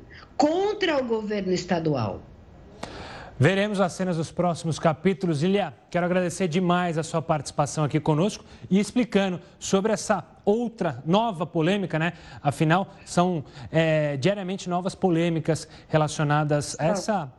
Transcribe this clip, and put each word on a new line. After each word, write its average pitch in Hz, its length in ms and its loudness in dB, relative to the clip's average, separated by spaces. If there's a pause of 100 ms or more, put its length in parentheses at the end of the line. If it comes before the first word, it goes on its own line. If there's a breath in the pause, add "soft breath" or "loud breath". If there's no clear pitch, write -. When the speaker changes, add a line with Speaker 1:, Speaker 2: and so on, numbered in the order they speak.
(380 loud breath)
Speaker 1:
contra 359 640 0
o 247 60 -4
governo 208 440 -2
estadual? 151 720 -2 (1160 loud breath)
Speaker 2:
Veremos 196 440 2
as 180 100 0
cenas 180 240 -4
dos 160 160 -4
próximos 170 480 -2
capítulos. 170 640 0
Ilia, 190 300 0 (180)
quero 175 140 0
agradecer 180 420 0
demais 175 500 0
a 160 60 -2
sua 165 180 -2
participação 151 600 -2
aqui 151 160 2
conosco 160 460 0 (240 loud breath)
e 190 100 4
explicando 196 600 0 (180 loud breath)
sobre 196 320 0
essa 196 340 -2 (200)
outra 202 600 0
nova 185 400 2
polêmica, 170 540 0
né? 160 140 0 (280 loud breath)
Afinal, 160 460 2 (160 loud breath)
são, 175 400 0 (260 loud breath)
é, 156 460 2
diariamente 185 540 -2
novas 180 260 -2
polêmicas 165 720 0 (220 loud breath)
relacionadas 151 920 0
a 151 60 0
essa 190 540 -2